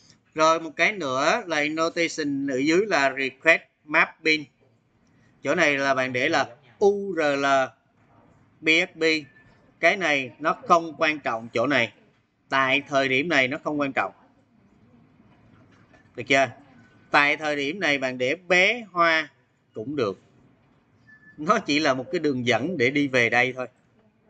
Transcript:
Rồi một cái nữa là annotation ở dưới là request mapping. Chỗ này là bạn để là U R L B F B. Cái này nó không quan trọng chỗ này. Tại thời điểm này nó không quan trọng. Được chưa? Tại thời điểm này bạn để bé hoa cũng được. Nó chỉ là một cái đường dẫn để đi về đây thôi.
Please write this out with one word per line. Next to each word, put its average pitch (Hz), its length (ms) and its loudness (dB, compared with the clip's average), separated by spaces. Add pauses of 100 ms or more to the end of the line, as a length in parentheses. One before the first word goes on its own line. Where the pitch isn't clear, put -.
(360)
Rồi 160 240 4
một 160 160 -10
cái 185 180 0
nữa 160 540 -2
là 156 100 -4
annotation 151 880 -2
ở 131 100 -2
dưới 160 280 2
là 147 320 2
request 160 440 2 (240)
mapping. 156 580 0 (1000)
Chỗ 139 120 0
này 147 220 2
là 139 160 0
bạn 131 200 -2
để 123 160 -2
là 151 260 -2 (240)
U 202 360 0
R 160 40 -2
L 139 260 0 (1160)
B 160 60 -4
F 170 280 2
B. 160 80 -4 (760)
Cái 185 180 2
này 143 420 -2
nó 165 180 -2 (100)
không 165 300 2
quan 156 220 0
trọng 117 340 -6
chỗ 120 140 0
này. 123 260 0 (560)
Tại 135 380 0
thời 135 200 0
điểm 135 220 0
này 135 180 2
nó 143 160 -6
không 151 160 -4
quan 139 140 -2
trọng. 98 200 -4 (2000)
Được 123 80 -10
chưa? 135 240 2 (640)
Tại 147 260 2
thời 151 180 -4
điểm 143 240 -6
này 147 180 0
bạn 127 200 -4
để 127 180 -2
bé 185 560 0
hoa 165 380 2 (440)
cũng 123 220 -8
được. 104 240 -2 (1160)
Nó 185 220 0
chỉ 147 200 0
là 147 140 2
một 127 180 -4
cái 175 80 -2
đường 131 260 -2
dẫn 123 320 0
để 123 120 2
đi 143 180 0
về 123 220 2
đây 123 240 0
thôi. 127 140 -10 (640)